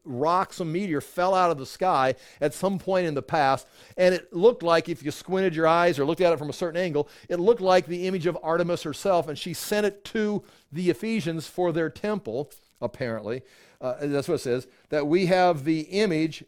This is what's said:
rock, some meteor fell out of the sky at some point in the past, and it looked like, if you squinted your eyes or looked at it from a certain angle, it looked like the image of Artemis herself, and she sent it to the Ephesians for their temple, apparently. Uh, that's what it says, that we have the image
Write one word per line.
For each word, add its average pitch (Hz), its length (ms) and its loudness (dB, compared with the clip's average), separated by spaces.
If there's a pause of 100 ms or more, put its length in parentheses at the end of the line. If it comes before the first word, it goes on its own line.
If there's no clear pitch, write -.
rock, 156 480 0
some 165 200 -6
meteor 170 280 -2
fell 185 340 -2
out 180 180 4
of 147 60 -6
the 131 80 -10
sky 135 500 0 (240)
at 151 120 0
some 190 280 -2
point 185 260 0
in 151 80 -2
the 135 80 -4
past, 135 460 0 (280)
and 185 160 6
it - 200 -4
looked 180 320 4
like, 165 240 4
if 165 160 -8
you 147 80 -4
squinted 185 420 -2
your 160 140 2
eyes 170 300 4
or 143 60 2
looked 165 160 0
at 175 120 4
it 151 60 0
from 147 120 -8
a 123 40 -8
certain 170 260 -4
angle, 147 280 -2 (200)
it 175 100 -2
looked 208 220 4
like 185 260 4
the 175 220 -4
image 185 180 -2
of 175 160 0
Artemis 170 400 0
herself, 165 460 0
and 143 100 -8
she 170 160 -8
sent 208 320 -2
it 202 200 -6
to 208 360 -2 (300)
the 175 180 0
Ephesians 170 560 -2
for 180 240 -2
their 160 180 -2
temple, 156 640 -6 (300)
apparently. 117 640 -6 (380)
Uh, 127 200 -4
that's 143 260 -2
what 175 80 -2
it 135 40 0
says, 127 280 -2 (220)
that 147 180 -2
we 175 200 2
have 175 380 4
the 160 180 0
image 160 640 -2